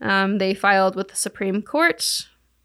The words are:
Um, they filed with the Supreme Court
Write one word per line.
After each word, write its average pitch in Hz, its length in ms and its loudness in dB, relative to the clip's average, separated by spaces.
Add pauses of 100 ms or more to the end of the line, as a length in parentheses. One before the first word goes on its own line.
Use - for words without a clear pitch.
Um, 196 380 0
they 190 140 0
filed 190 420 2
with 190 120 -6
the - 80 -18
Supreme 196 460 -4
Court - 680 -2 (380)